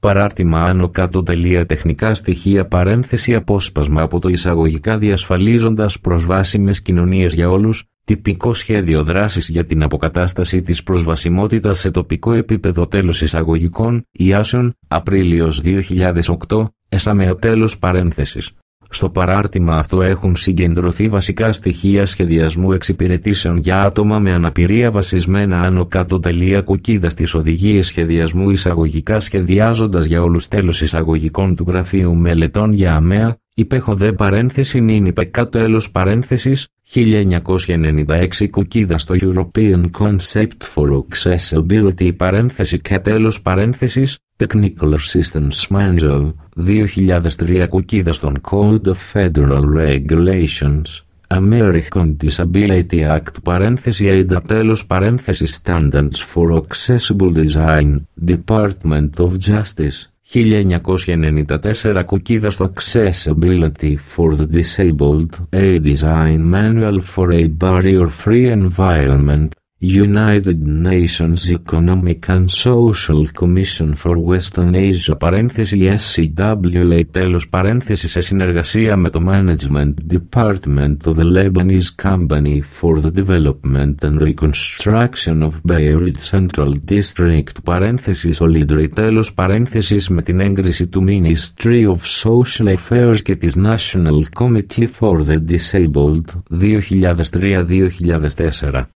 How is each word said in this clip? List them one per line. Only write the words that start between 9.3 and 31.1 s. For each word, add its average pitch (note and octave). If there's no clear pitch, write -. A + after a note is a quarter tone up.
για E2
την D#2+
αποκατάσταση F2
της E2+
προσβασιμότητας F#2
σε F#2+
τοπικό F2+
επίπεδο F#2+
τέλος F2+
εισαγωγικών, E2
Ιάσον, G#2+
Απρίλιος E2
δύο F2+
χιλιάδες F2+
οκτώ, G#2
εσαμεα G2
τέλος A2
παρένθεσης. F2+
Στο F#2+
παράρτημα F2+
αυτό F#2
έχουν F#2
συγκεντρωθεί F2
βασικά G2+
στοιχεία G2
σχεδιασμού E2+
εξυπηρετήσεων F2+
για F#2
άτομα G#2
με G2
αναπηρία F2
βασισμένα F#2+
άνω F2+
κάτω F2+
τελεία F2
κουκίδα F#2+
στις -
οδηγίες F2+
σχεδιασμού E2
εισαγωγικά F2
σχεδιάζοντας G2
για E2
όλους E2+
τέλος F2+
εισαγωγικών D#2+